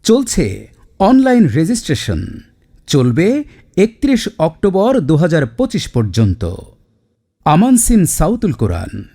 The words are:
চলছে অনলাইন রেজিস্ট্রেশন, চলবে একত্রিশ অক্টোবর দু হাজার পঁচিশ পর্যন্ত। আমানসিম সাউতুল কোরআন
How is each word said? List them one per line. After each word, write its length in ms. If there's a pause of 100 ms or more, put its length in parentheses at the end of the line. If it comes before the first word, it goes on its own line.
চলছে 640 (300)
অনলাইন 500
রেজিস্ট্রেশন, 920 (460)
চলবে 580 (320)
একত্রিশ 520 (100)
অক্টোবর 640
দু 160
হাজার 300
পঁচিশ 420
পর্যন্ত। 560 (1000)
আমানসিম 600
সাউতুল 480
কোরআন 520 (100)